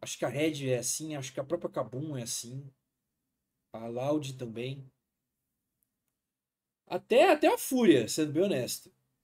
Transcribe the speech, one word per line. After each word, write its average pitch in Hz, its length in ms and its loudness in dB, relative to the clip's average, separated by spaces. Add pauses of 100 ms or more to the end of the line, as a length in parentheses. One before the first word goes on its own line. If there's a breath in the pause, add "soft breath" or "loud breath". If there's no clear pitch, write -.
acho - 160 -10
que - 80 -8
a 139 40 0
Red 143 400 -2
é 127 80 2
assim, 151 380 -6
acho 131 180 -10
que - 60 -8
a 185 40 -2
própria 170 260 -4
Kabum 139 460 -6
é 123 80 -6
assim, 131 480 -10 (1000)
a 113 140 -10
Loud 135 500 -4
também. 127 520 -10 (2000)
Até, 247 440 4
até 302 220 6
a 480 40 2
Fúria, 175 500 4
sendo 151 240 -2
bem 156 120 2
honesto. - 480 -2 (320)